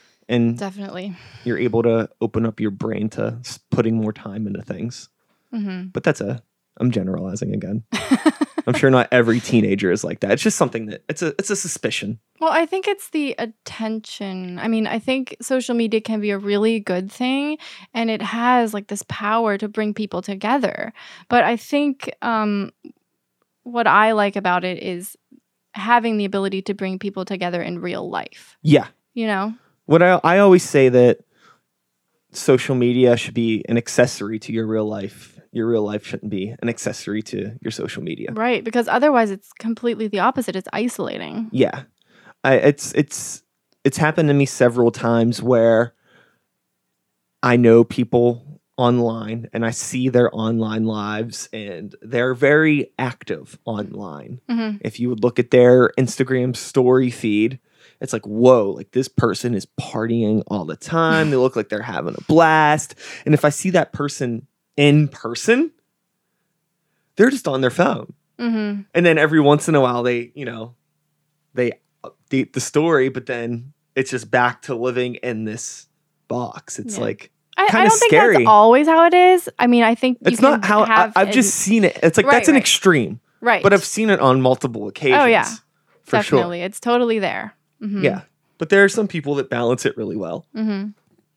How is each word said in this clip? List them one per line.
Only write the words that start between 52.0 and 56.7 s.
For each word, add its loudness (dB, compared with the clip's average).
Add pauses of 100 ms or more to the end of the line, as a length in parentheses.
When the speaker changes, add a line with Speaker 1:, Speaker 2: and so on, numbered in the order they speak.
Speaker 1:
they're -2
very 2
active -8
online. -10
Speaker 2:
Mm-hmm. -6
Speaker 1:
If -10
you -4
would -6
look 2
at -2
their 8
Instagram -2
story 2